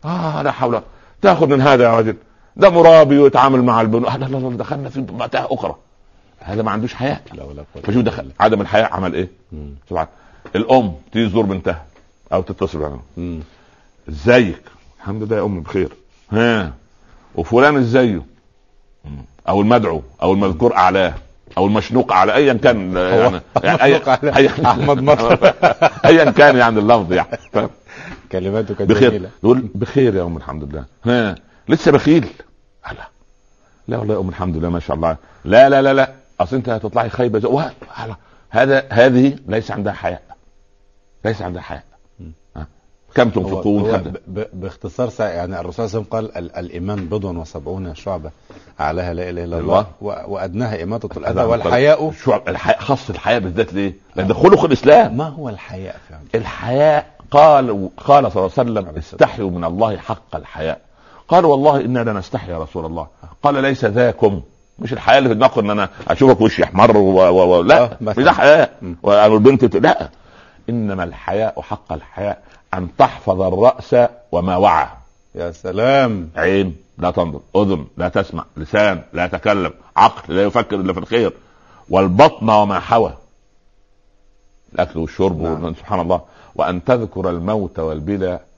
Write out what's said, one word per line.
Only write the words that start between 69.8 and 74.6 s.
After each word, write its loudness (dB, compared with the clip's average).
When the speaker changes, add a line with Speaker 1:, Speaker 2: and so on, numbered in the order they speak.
Speaker 1:
إنما -4
الحياء، -6
حق -12
الحياء، -10
أن -6
تحفظ 0
الرأس 0
وما -2
وعى. 2